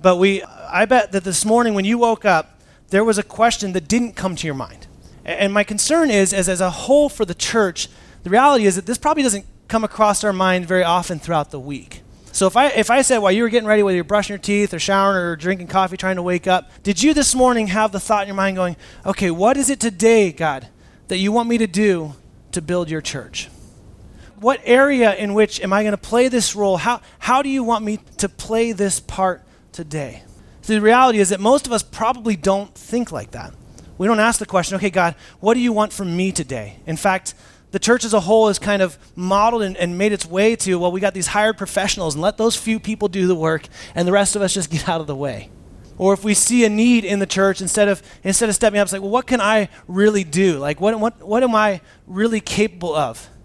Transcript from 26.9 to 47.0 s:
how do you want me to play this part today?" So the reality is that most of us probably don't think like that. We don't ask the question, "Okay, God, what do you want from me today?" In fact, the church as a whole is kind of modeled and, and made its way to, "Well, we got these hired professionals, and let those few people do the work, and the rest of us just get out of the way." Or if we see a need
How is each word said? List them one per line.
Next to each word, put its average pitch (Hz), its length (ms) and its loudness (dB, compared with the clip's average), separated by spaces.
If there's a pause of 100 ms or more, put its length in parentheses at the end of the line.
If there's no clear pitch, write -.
how 262 240 0
do 277 80 -4
you 269 120 -2
want 226 220 -2
me 214 140 -4 (180)
to 196 120 -4
play 226 440 -2
this 196 260 -2
part 185 440 -4 (300)
today?" 147 500 -10 (400)
So 214 100 -4
the 214 80 2
reality 240 380 4
is 190 120 2
that 190 100 -2
most 254 260 2
of 247 60 -4
us 220 100 -2
probably 226 540 -4
don't 190 380 -2
think - 360 -6
like 113 220 -12
that. - 200 -16 (460)
We 185 80 -2
don't 220 140 2
ask 226 180 2
the - 80 -6
question, 185 300 -2
"Okay, 196 120 -2
God, 170 280 0 (240)
what 214 140 2
do 254 60 0
you 240 120 0
want 214 200 0
from 175 240 -6
me 185 140 0
today?" 131 460 -8 (100)
In 160 100 -6
fact, 190 380 -2 (380)
the 196 60 -4
church 240 240 2
as 226 120 -2
a 208 60 4
whole 214 280 4
is 190 100 0
kind 202 240 0
of 175 160 -2 (160)
modeled 202 480 0
and, 190 140 -6
and 175 200 -4
made 208 160 0
its 196 120 -4
way 202 320 2
to, 185 200 -2
"Well, 175 140 0
we 185 100 -4
got 196 120 0
these 185 160 -6
hired 214 300 0
professionals, 185 560 -4
and 151 80 -6
let 208 160 -2
those 220 180 0
few 220 240 -4
people 208 280 -4
do 185 180 0
the 180 80 2
work, 160 340 -4 (260)
and 175 140 0
the 180 40 2
rest 202 240 2
of 202 60 0
us 185 120 -2
just 165 160 -6
get 160 180 -4
out 165 140 -2
of 147 40 -10
the 143 80 -6
way." 135 360 -8 (480)
Or 190 160 2
if 196 100 -6
we 214 80 0
see 240 320 2
a 214 60 2
need 226 340 2